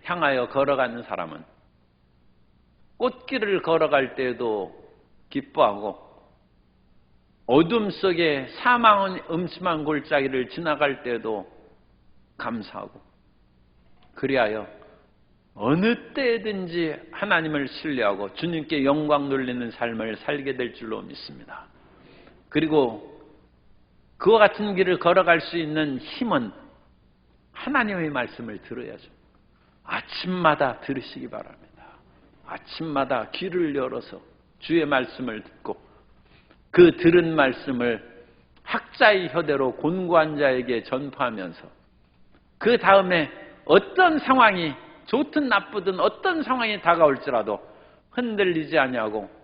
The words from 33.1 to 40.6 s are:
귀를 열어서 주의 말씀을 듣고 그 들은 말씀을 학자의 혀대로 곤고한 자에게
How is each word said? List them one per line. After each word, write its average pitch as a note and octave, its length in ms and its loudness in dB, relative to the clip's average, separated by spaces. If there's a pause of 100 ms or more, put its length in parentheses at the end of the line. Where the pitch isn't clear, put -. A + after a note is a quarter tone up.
귀를 F3 440 -4
열어서 B2 460 -6 (380)
주의 D#3+ 260 0
말씀을 B2 580 -2
듣고 - 340 -12 (920)
그 F3 280 8
들은 E3 360 4
말씀을 B2 880 -2 (380)
학자의 G#3 680 2
혀대로 C#3 460 0
곤고한 E3 600 0
자에게 B2+ 460 0